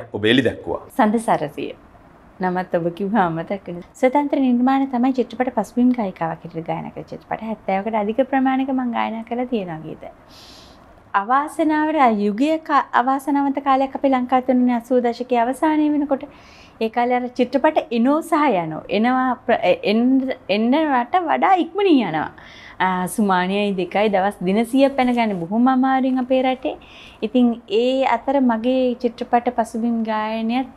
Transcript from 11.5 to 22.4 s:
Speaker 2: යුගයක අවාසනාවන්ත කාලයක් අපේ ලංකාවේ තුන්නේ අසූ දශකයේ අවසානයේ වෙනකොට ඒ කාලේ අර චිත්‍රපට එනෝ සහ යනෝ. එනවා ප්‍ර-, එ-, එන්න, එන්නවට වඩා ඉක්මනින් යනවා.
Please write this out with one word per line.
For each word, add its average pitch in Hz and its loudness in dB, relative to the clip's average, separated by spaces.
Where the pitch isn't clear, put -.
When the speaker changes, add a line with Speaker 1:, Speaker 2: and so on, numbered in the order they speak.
Speaker 2:
යුගයක 240 0
අවාසනාවන්ත 277 0
කාලයක් 269 0
අපේ 277 0
ලංකාවේ 254 0
තුන්නේ 247 2
අසූ 247 0
දශකයේ 240 -2
අවසානයේ 302 0
වෙනකොට 277 -2
ඒ 226 -2
කාලේ 247 0
අර 247 -2
චිත්‍රපට 254 0
එනෝ 247 2
සහ 330 -4
යනෝ. 160 -4
එනවා 247 0
ප්‍ර-, - 0
එ-, 175 2
එන්න, 226 2
එන්නවට 247 0
වඩා 311 2
ඉක්මනින් 349 2
යනවා. 156 -4